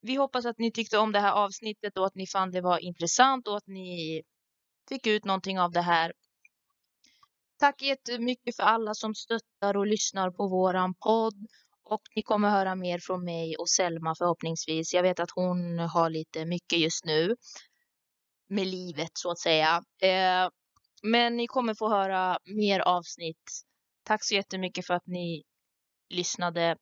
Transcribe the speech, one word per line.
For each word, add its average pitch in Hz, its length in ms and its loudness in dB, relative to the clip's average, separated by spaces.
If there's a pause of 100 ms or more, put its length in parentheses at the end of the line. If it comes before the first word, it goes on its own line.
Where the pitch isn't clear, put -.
vi 233 140 -4
hoppas 262 320 0
att 233 120 -4
ni 226 140 0
tyckte 220 260 0
om 214 140 4
det 202 80 4
här 202 120 4
avsnittet 208 680 -2
och 190 80 2
att 196 80 -2
ni 190 120 -8
fann 185 240 0
det 180 100 -2
var 175 180 4
intressant 247 720 2
och 208 80 -4
att 208 100 -10
ni 175 560 -8 (640)
fick 269 180 -6
ut 214 180 0
någonting 190 360 -2
av 175 100 2
det 170 100 0
här. 170 320 2 (1500)
Tack 285 240 2
jättemycket 247 760 -4
för - 60 -4
alla 220 320 2
som 220 200 -6
stöttar - 600 -4
och 202 100 0
lyssnar 202 440 0
på 196 180 -4
våran 185 460 2
podd. 220 520 0 (360)
Och - 200 -6 (140)
ni 214 60 -4
kommer 208 280 2
höra 190 240 2
mer 180 240 -4
från 185 260 -6
mig 165 320 -6
och 175 120 -6
Selma 165 500 0
förhoppningsvis. 165 760 -2
Jag 180 80 4
vet 180 180 2
att 175 100 -2
hon 180 480 -2
har 165 320 2
lite 160 340 -6
mycket 170 340 -2
just 160 260 0
nu 165 320 2 (1120)
med 196 180 -2
livet, 180 480 -6
så - 160 -6
att 170 80 -6
säga. 160 440 4 (200)
Eh, 185 460 4 (540)
men 233 340 2
ni 233 100 -2
kommer 233 280 -2
få 214 160 -2
höra 190 540 2
mer 202 360 0
avsnitt. - 840 -2 (420)
Tack 214 200 0
så - 100 -2
jättemycket 185 520 -4
för 175 80 0
att 180 120 -4
ni 175 360 -6 (680)
lyssnade. 170 720 -2